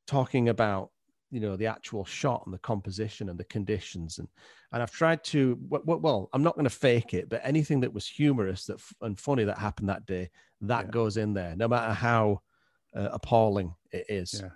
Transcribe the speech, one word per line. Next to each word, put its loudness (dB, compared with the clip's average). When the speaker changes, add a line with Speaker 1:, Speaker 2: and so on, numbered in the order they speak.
Speaker 1:
talking 2
about, 2
you -6
know, -2
the -2
actual -6
shot -2
and -10
the -8
composition -4
and -8
the -8
conditions. -4
And, -10
and -2
I've -4
tried 2
to, 4
w-, -4
w-, 0
well, 2
I'm 2
not 2
gonna 2
fake 2
it, -2
but -4
anything 2
that 0
was -8
humorous 0
that -8
f-, -20
and -4
funny 2
that -2
happened -4
that -4
day, -6
that -2
Speaker 2:
Yeah. -12
Speaker 1:
goes 0
in 0
there, -4
no 0
matter 2
how, 4
uh, -4
appalling 2
it -8
is. -6
Speaker 2:
Yeah, -12